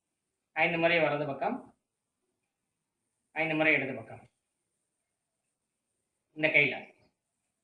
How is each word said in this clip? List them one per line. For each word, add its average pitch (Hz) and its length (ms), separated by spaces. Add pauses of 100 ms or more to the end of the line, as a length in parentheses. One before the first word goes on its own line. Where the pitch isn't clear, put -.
(560)
ஐந்து 170 260
முறை 170 240
வலது 147 240
பக்கம், 165 260 (1800)
ஐந்து 156 240
முறை 156 180
இடது 131 220
பக்கம். - 240 (2250)
இந்த 156 180
கையில 139 200 (880)